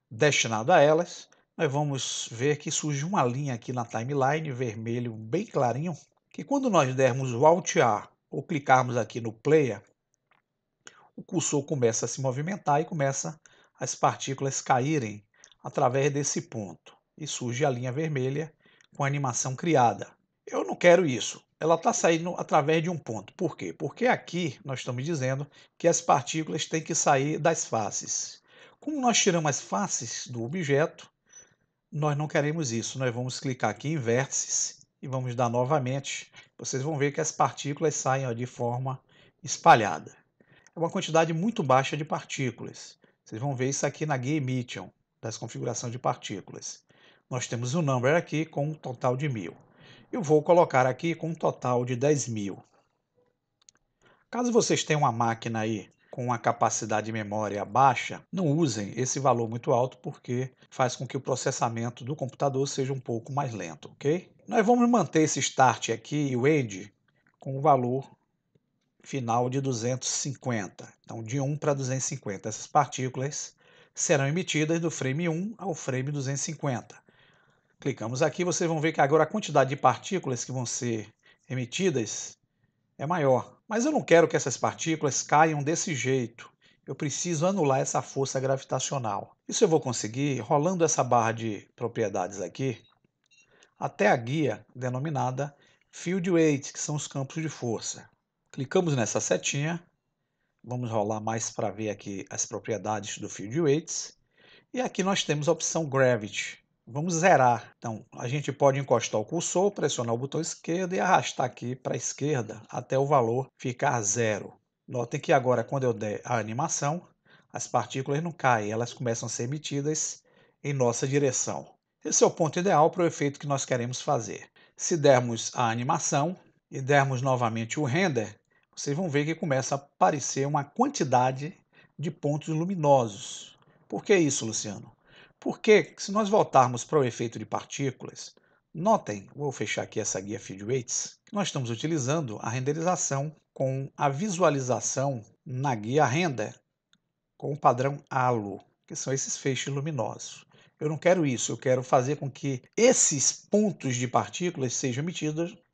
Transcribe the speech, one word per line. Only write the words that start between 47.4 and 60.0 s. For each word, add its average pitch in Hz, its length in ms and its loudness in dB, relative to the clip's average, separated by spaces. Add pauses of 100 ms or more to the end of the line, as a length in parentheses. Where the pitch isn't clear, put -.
temos 123 260 -4
um 175 80 0
number 135 340 2
aqui 160 300 -2
com 143 220 -6
um 156 60 -6
total 131 420 -2
de 147 140 -2
mil. 98 260 -6 (560)
Eu 254 100 -4
vou 151 220 4
colocar 170 420 6
aqui 151 300 0
com 160 140 -6
um 170 60 -6
total 123 500 0
de 127 100 -2
dez 135 320 2
mil. 104 340 -6 (1700)
Caso 240 220 -2
vocês 185 320 4
tenham 151 180 2
uma 135 100 4
máquina 117 480 0
aí 110 300 -2 (220)
com 123 140 -8
uma 120 120 -2
capacidade 110 680 0
de 110 60 -6
memória 104 540 -4
baixa, 123 640 2
não 170 200 2
usem 117 440 2
esse 127 240 -2
valor 120 300 2
muito 120 220 -2
alto, 127 260 2
porque 127 540 -6 (180)